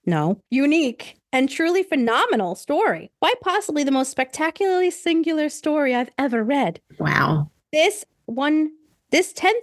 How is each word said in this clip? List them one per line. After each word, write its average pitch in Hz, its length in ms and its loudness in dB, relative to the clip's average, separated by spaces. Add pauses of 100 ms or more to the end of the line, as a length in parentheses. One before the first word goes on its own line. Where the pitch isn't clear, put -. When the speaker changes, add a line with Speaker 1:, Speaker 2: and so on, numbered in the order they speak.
Speaker 1:
no, 170 340 0 (120)
unique, 285 680 0 (140)
and 262 180 2
truly 339 320 0
phenomenal 254 720 0
story. 285 640 -2
Quite 466 220 0
possibly 359 420 -2
the 277 80 0
most 262 200 0
spectacularly 359 800 -2
singular 320 580 0
story 294 460 0
I've 240 240 -2
ever 240 240 0
read. 233 360 -2 (200)
Speaker 2:
Wow. 151 500 0 (240)
Speaker 1:
This 349 320 2 (220)
one, 302 420 0 (400)
this 349 240 2
ten 381 300 2